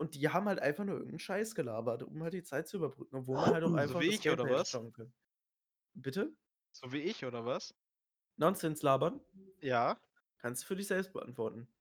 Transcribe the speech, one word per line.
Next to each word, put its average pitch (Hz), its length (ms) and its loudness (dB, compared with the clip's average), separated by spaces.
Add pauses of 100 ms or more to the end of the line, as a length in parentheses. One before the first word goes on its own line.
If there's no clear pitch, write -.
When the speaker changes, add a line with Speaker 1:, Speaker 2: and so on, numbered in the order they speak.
Speaker 1:
und 156 160 -4
die 143 140 2
haben 196 180 4
halt 196 140 2
einfach 151 240 2
nur 196 100 -2
irgendeinen - 240 -6
Scheiß 214 360 -4
gelabert, 117 480 -2
um 156 200 -8
halt 165 120 -4
die 175 80 -6
Zeit 156 260 -4
zu 202 80 -6
überbrücken, - 400 -4
obwohl 131 220 -2
man - 140 8
halt 165 120 4
auch 170 100 4
Speaker 2:
<clears throat> 143 120 4
So 127 120 -2
Speaker 1:
einfach - 20 2
Speaker 2:
wie 156 40 2
Speaker 1:
das 214 100 4
Speaker 2:
ich, 156 140 0
oder 131 180 2
Speaker 1:
Gameplay 127 80 4
hätte 175 100 4
Speaker 2:
was? - 40 -4
Speaker 1:
schauen 113 240 -6
können. 113 200 -16 (800)
Bitte? 190 400 -4 (380)
Speaker 2:
So 127 180 -12
wie 147 80 -2
ich, 175 260 -2
oder 120 200 -4
was? 143 280 -2 (640)
Speaker 1:
Nonsens 160 460 2
labern? 143 380 4 (400)
Speaker 2:
Ja. 131 360 2 (420)
Speaker 1:
Kannst 123 240 -6
du - 40 -14
für 190 80 -2
dich 202 120 -6
selbst 190 260 -2
beantworten. 117 560 -6 (120)